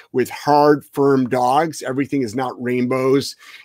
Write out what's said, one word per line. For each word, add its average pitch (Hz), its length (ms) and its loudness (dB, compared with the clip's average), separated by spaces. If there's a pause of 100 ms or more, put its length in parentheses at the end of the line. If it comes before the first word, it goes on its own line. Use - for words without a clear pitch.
(120)
with 123 180 -2
hard, 147 540 4
firm 139 460 0
dogs. 131 540 0
Everything 135 380 -4
is 113 140 -6
not 127 260 -6
rainbows 127 760 -2 (280)